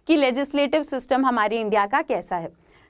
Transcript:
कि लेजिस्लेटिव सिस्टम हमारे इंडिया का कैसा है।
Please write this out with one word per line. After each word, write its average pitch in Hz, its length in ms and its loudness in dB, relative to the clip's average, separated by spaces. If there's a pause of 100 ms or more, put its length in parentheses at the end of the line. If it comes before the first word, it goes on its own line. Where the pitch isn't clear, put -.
कि 320 100 4
लेजिस्लेटिव 277 680 0
सिस्टम 262 440 -2
हमारे 226 340 0
इंडिया 208 260 0
का 269 160 0
कैसा 196 340 -4
है। 165 160 -8 (380)